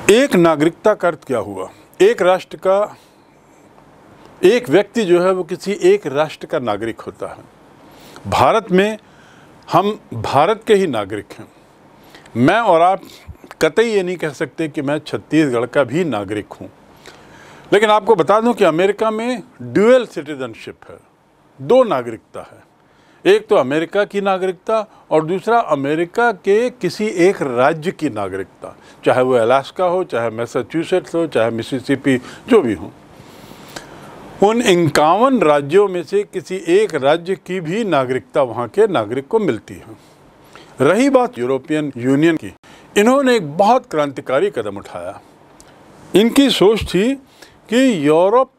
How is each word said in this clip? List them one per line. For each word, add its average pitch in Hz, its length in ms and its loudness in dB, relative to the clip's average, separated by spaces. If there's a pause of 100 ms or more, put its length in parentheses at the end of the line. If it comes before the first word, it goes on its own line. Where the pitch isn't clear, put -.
(120)
एक 262 240 2
नागरिकता 170 580 2
का 190 140 -2
अर्थ 165 180 -6
क्या 120 140 -4
हुआ? 95 300 -10 (320)
एक 208 200 4
राष्ट्र 180 360 0
का, 190 380 -2 (1500)
एक 214 280 2
व्यक्ति 202 360 0
जो 170 180 2
है 190 80 2
वो 185 120 -4
किसी 185 400 -8
एक 196 240 2
राष्ट्र 151 400 -6
का 160 120 -4
नागरिक 110 420 -6
होता - 260 -14
है। - 160 -20 (840)
भारत 156 440 2
में 202 260 2 (720)
हम 202 320 0 (140)
भारत 151 540 0
के 117 80 4
ही 95 120 2
नागरिक 101 460 -6
हैं। - 140 -20 (920)
मैं 156 220 4
और 185 220 2
आप 185 200 2 (600)
कतई 160 220 2
ये 214 200 0
नहीं 180 140 -6
कह 160 120 -6
सकते 156 380 -8
कि 147 140 -8
मैं 143 180 -4
छत्तीसगढ़ 139 680 -2
का 139 180 0
भी 135 200 -2
नागरिक 104 500 -6
हूँ। - 160 -18 (1040)
लेकिन 208 160 4
आपको 214 260 2
बता 208 240 2
दूं 233 140 0
कि 208 100 -2
अमेरिका 196 480 0
में 226 300 -6 (220)
ड्यूअल 214 420 2
सिटीजनशिप 131 840 -12
है, 85 80 -20 (640)
दो 220 240 4
नागरिकता 120 580 -6
है। - 260 -20 (580)
एक 208 220 2
तो 208 80 2
अमेरिका 160 500 0
की 202 160 -6
नागरिकता 190 640 -4 (260)
और 156 140 2
दूसरा 196 340 0
अमेरिका 160 720 -2
के 208 380 0
किसी 214 380 -6
एक 190 340 0
राज्य 147 500 0
की - 180 -6
नागरिकता, 95 640 -10 (300)
चाहे 127 160 2
वो 127 120 2
अलास्का 127 520 0
हो, 180 180 -2
चाहे 117 260 -4
मैसाचुसेट्स 135 840 -4
हो, 170 120 -2
चाहे 117 240 0
मिसिसिपी, 127 680 -2 (320)
जो 220 120 6
भी 117 120 -2
हो। 87 180 -10 (1500)
उन 220 180 2
इक्यावन 180 800 2
राज्यों 151 480 2
में 180 160 -6
से 196 200 -4
किसी 185 320 -10 (120)
एक 185 280 2
राज्य 165 400 0
की 180 240 -8
भी 175 240 -4
नागरिकता 143 580 -2
वहाँ 120 260 -4
के 208 200 0
नागरिक 127 400 -4
को 226 120 -2
मिलती 123 340 -4
है। 107 240 -20 (840)
रही 214 280 4
बात 247 300 0
यूरोपियन 135 580 -4
यूनियन 143 400 2
की, 98 160 -14 (440)
इन्होंने 254 380 4
एक 160 220 -4
बहुत 233 340 2
क्रांतिकारी 143 580 -2
कदम 104 280 -8
उठाया। 92 420 -14 (960)
इनकी 233 340 4
सोच 196 340 2
थी 214 300 -2 (560)
कि 220 380 2
यूरोप 196 520 2